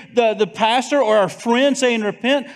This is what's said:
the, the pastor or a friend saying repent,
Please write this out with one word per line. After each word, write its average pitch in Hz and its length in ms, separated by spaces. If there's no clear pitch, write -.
the, 226 200
the 202 120
pastor 247 560
or 214 220
a 175 40
friend 247 480
saying 240 260
repent, 247 540